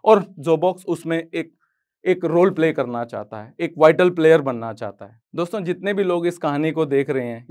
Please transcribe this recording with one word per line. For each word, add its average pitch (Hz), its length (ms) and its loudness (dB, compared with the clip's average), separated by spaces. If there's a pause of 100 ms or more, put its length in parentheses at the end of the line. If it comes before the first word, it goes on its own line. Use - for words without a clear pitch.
और 208 180 6 (160)
Zobox 165 480 0
उसमें 165 300 -4
एक, 165 340 -8 (540)
एक 185 200 -2
रोल 175 260 2
प्ले 160 220 0
करना 120 320 -6
चाहता 107 380 -14
है, 120 160 -20
एक 165 180 -6
वाइटल 160 340 6
प्लेयर 160 300 4
बनना 117 320 -6
चाहता 104 320 -12
है। 107 140 -20 (160)
दोस्तों, 175 260 -6
जितने 180 320 -4
भी 202 100 -2
लोग 175 240 -2
इस 175 100 -6
कहानी 151 340 -2
को 156 160 -2
देख 139 220 0
रहे 131 180 -4
हैं 117 240 -12